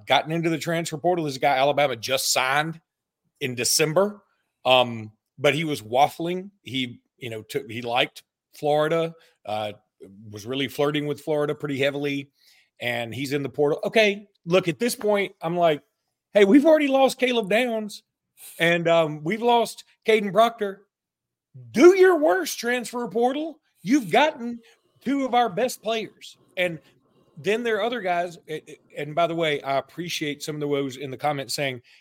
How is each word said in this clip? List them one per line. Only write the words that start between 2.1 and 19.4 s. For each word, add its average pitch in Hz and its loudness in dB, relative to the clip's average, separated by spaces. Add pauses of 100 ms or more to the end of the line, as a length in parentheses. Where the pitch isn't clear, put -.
signed 147 0 (600)
in 127 -6
December, 160 0 (420)
um, 120 2 (300)
but 139 2
he 165 -4
was 147 -4
waffling. 165 -2 (100)
He, 120 -8 (180)
you 120 -10
know, 110 -10
took, 120 -8
he 117 -10
liked 120 -2 (320)
Florida, 156 0 (320)
uh, 107 -6 (580)
was 104 -14
really 131 -4
flirting 147 -2
with 143 -8
Florida 147 -2
pretty 147 -6
heavily, 139 -2 (480)
and 120 -4
he's 131 -6
in 147 -2
the 135 -8
portal. 147 0
Okay, 208 0 (180)
look, 180 2
at 156 -4
this 240 -2
point, 202 -2
I'm 170 -4
like, 165 2 (500)
"Hey, 208 8
we've 247 8
already 311 6
lost 262 2
Caleb 240 0
Downs, 220 -2 (560)
and, 170 2
um, 160 2
we've 208 -2